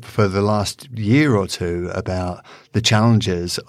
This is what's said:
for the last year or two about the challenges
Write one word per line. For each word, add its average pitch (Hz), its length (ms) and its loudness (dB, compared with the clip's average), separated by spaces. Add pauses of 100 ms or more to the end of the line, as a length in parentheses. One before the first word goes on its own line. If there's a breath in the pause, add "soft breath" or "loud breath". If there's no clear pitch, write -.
for - 260 0
the 95 140 0
last 104 500 -2
year 113 440 2
or 95 120 2
two 87 460 -4
about 92 500 -6 (300 loud breath)
the 107 80 0
challenges 101 880 2